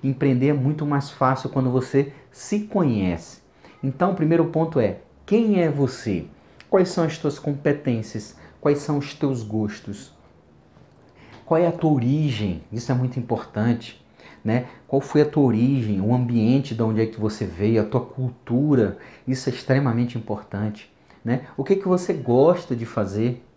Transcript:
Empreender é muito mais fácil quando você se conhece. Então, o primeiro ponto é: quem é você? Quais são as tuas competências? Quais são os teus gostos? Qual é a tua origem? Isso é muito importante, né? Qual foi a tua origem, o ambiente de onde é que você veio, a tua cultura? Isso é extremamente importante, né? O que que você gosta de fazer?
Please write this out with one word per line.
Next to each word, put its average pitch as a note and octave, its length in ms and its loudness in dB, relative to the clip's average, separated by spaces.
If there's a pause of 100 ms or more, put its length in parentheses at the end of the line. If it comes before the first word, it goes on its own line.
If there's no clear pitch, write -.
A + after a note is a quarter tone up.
Empreender C3+ 460 2
é D3+ 40 4
muito D3+ 320 0
mais C#3+ 260 -2
fácil C3 400 0
quando C3 200 0
você C3+ 420 0 (200)
se - 280 -4
conhece. A2 800 -2 (420)
Então, F3 300 0
o - 40 -2
primeiro D#3+ 300 2
ponto D#3 340 0
é: G2 180 0 (260)
quem G#3 380 2
é E3 60 2
você? A#2+ 560 -2 (440)
Quais F#3+ 200 4
são F3+ 160 -2
as D#3 140 -4
tuas D3 200 -4
competências? C#3 960 -4 (240)
Quais C#3+ 180 2
são D3 200 -2
os C#3+ 160 -8
teus C3+ 300 -2
gostos? G#2+ 680 -6 (1300)
Qual E3 160 2
é F3 60 4
a D3+ 60 2
tua D#3 200 0
origem? A#2+ 680 0 (100)
Isso A#2 180 -8
é C3 40 2
muito B2+ 240 -2
importante, A#2 840 -4 (400)
né? A#2+ 220 0 (200)
Qual C3+ 140 0
foi D3 220 2
a D3 40 6
tua D3 180 2
origem, A2+ 560 2
o G#2+ 140 2
ambiente B2 600 2
de A2+ 80 -2
onde A2 180 2
é A2 60 4
que A2 140 -10
você G#2+ 240 -2
veio, G#2 380 2
a - 20 0
tua B2 160 0
cultura? B2+ 1000 0 (280)
Isso C3 220 -4
é B2 40 -2
extremamente A#2+ 640 0
importante, G#2+ 800 -8 (300)
né? B2 180 -2 (140)
O C#3 80 -4
que G3 100 2
que F#3+ 140 -2
você F3+ 240 0
gosta C3+ 640 2
de A#2 100 -6
fazer? A2 580 -2 (120)